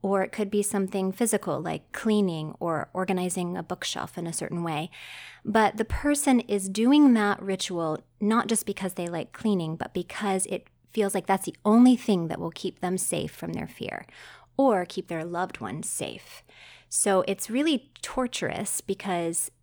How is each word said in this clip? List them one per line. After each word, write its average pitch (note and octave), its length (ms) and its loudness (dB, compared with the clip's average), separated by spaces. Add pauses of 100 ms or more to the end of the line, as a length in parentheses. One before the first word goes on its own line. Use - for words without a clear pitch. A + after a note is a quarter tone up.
or G3 220 2
it - 80 -4
could G3+ 180 -4
be G#3 140 0
something F#3+ 480 -2
physical, F#3+ 500 -2
like E3 300 -8
cleaning F3+ 680 0
or E3 340 -2
organizing F3+ 640 -2
a E3+ 60 -8
bookshelf - 540 -8
in F3 80 -8
a E3 80 -6
certain - 300 -6
way. D#3+ 260 -4 (560)
But G#3+ 320 4
the A3 80 -2
person C#4+ 560 2
is G3 260 -4
doing B3 460 8
that G#3 280 2
ritual F3 580 -2 (200)
not A3 280 2
just A3 180 0
because G3 300 -6
they F3 120 -6
like E3+ 260 -8
cleaning, E3+ 420 0
but - 180 -10
because F#3+ 540 -2
it - 200 -8 (240)
feels G3 220 0
like F3+ 140 -4
that's F#3+ 180 2
the - 180 -8
only A#3+ 320 8
thing F3 340 0
that E3+ 100 -6
will E3 100 -6
keep - 300 -8
them F#3 180 -2
safe D3+ 340 -4
from E3 220 -10
their - 140 -8
fear - 400 -12 (500)
or A3 280 4
keep - 220 -8
their D#3+ 160 -4
loved F3 360 -4
ones A2+ 280 -6
safe. - 540 -10 (480)
So F#3+ 380 2
it's G3 220 -6
really C#4+ 420 -2 (100)
torturous - 800 -4
because F3 680 -4 (120)